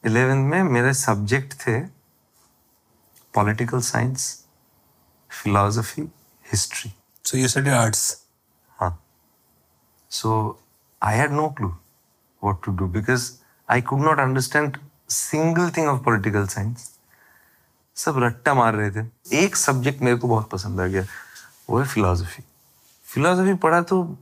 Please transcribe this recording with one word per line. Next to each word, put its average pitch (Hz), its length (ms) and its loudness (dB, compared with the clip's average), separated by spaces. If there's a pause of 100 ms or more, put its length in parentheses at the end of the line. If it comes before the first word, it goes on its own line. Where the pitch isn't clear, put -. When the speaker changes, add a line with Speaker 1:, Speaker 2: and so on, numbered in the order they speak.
Speaker 1:
इलेवन 127 300 2
में 147 260 2
मेरे 131 320 2
सब्जेक्ट 120 600 -2
थे 117 260 -2 (1600)
political 110 440 0
science, 120 640 -4 (880)
philosophy, 104 720 0 (500)
history। - 420 -4 (320)
Speaker 2:
So - 80 -4
you 127 140 2
studied 131 380 2
arts? - 280 -2 (680)
Speaker 1:
हाँ। 87 240 -4 (1040)
So 110 440 -2 (500)
I 107 80 0
had 139 180 2
no 151 180 0
clue 104 240 -4 (720)
what 101 120 0 (120)
to 95 100 -2
do 92 180 -2
because 120 340 -2 (400)
I 120 120 2
could 139 240 0
not 156 120 4
understand 135 540 0 (380)
single 165 600 0
thing 160 180 0
of 131 160 0
political 104 400 2
science। 104 360 -6 (1160)
सब - 220 -2
रट्टा 120 360 0
मार 117 200 4
रहे 104 160 -2
थे। 110 180 -6 (240)
एक 190 240 2
सब्जेक्ट 135 460 0
मेरे 120 140 4
को 120 120 -2
बहुत 110 220 2
पसंद 98 300 -6
आ 92 60 0
गया, 95 180 0 (680)
वो 110 100 2
है 139 60 0
फिलॉसफी। 90 580 0 (600)
फिलॉसफी 185 500 2
पढ़ा 170 280 2
तो 170 400 0